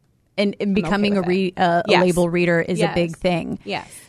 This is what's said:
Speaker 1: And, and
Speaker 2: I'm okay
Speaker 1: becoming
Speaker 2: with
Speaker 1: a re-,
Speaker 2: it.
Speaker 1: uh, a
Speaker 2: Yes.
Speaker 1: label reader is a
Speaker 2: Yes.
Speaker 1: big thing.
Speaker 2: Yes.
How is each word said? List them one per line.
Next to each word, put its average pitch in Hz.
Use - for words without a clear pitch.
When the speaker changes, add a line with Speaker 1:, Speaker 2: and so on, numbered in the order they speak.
Speaker 1:
And, 202
and 202
Speaker 2:
I'm -
okay 196
Speaker 1:
becoming 202
Speaker 2:
with 185
Speaker 1:
a -
re-, 190
Speaker 2:
it. 185
Speaker 1:
uh, 175
a 208
Speaker 2:
Yes. 185
Speaker 1:
label 175
reader 175
is 180
a 175
Speaker 2:
Yes. 180
Speaker 1:
big 170
thing. -
Speaker 2:
Yes. 196